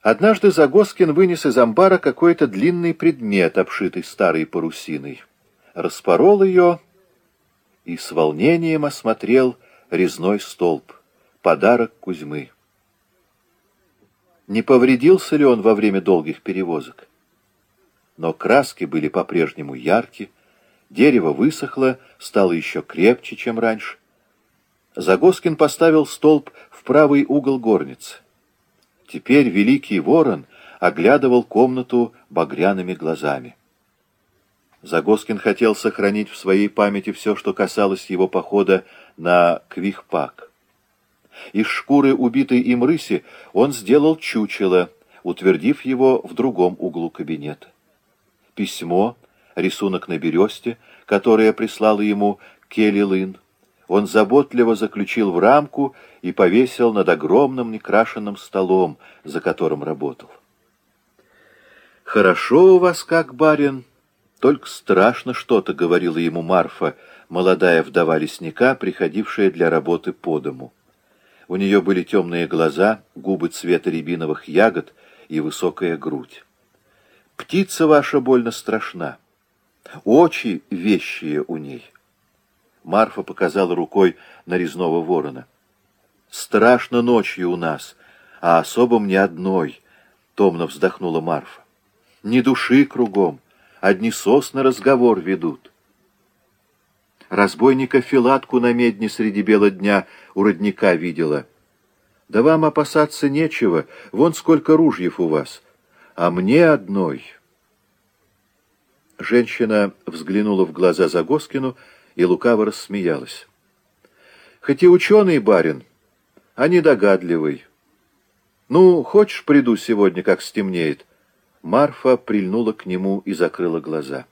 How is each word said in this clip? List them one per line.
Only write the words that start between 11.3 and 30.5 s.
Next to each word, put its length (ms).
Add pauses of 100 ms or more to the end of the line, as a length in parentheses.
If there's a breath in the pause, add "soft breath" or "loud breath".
подарок 580
Кузьмы. 500 (2000)
Не 160
повредился 760
ли 80
он 160
во 140
время 260
долгих 400
перевозок? 680 (1120)
Но 160
краски 520
были 240
по-прежнему 680
ярки, 560 (580)
дерево 440
высохло, 680 (200 soft breath)
стало 340
еще 280
крепче, 560
чем 220
раньше. 400 (1000)
Загоскин 600
поставил 500
столб 440 (200 soft breath)
в 140
правый 440
угол 300
горницы. 580 (960)
Теперь 380
великий 500
ворон 480 (320 loud breath)